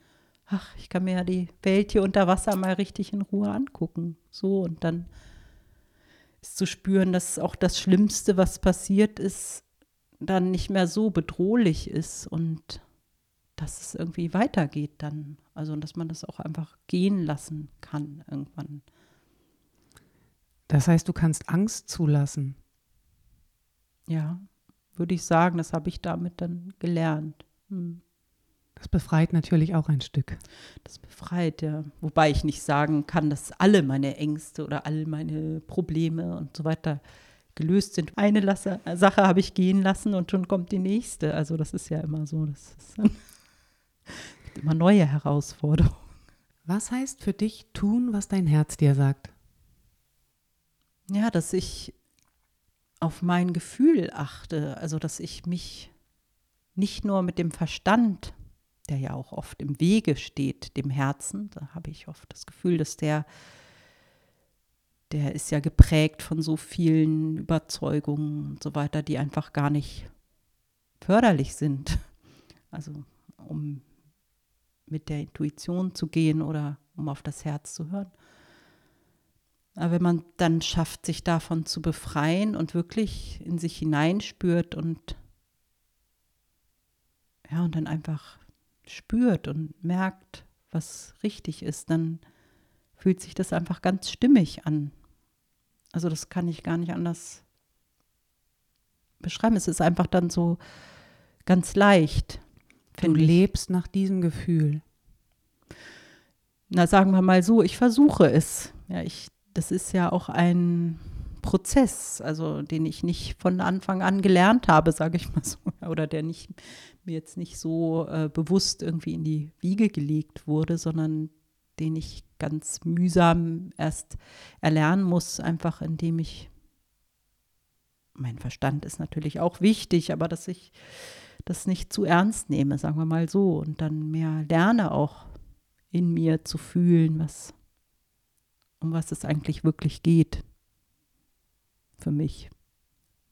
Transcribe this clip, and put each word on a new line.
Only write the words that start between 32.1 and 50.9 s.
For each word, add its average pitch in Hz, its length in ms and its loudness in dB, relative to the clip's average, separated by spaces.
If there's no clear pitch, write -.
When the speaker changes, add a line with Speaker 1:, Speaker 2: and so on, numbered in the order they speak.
Speaker 1:
ich 143 120 0
nicht 151 200 -2
sagen 147 440 2
kann, 151 240 0
dass - 220 -6
alle 196 300 6
meine 135 340 0
Ängste 151 480 -6
oder 143 220 -6
all 156 200 -4
meine 156 540 -6
Probleme 165 760 -2
und 156 200 -10
so 151 80 -6
weiter 160 360 -4
gelöst 185 400 0
sind. 160 220 -4
Eine 208 240 4
Lasse-, 196 400 -2
Sache 196 260 6
hab 190 140 6
ich 190 180 0
gehen 190 280 2
lassen 196 320 0
und 180 160 -2
schon 185 180 0
kommt 180 240 -2
die 196 60 0
nächste. 185 560 -2
Also 156 220 -2
das 156 180 -4
ist - 160 -8
ja 156 100 -2
immer 156 260 -4
so. 156 200 -2
Das - 320 -10
ist, - 180 -20
<laughs> - 360 2
gibt - 120 -12
immer 156 100 2
neue 175 320 6
Herausforderungen. 147 880 2
Speaker 2:
Was 185 260 -4
heißt 262 320 -6
für 196 100 -2
dich - 400 -6
tun, 233 400 0
was 202 160 -4
dein 190 180 0
Herz 151 300 2
dir 143 180 4
sagt? 139 380 0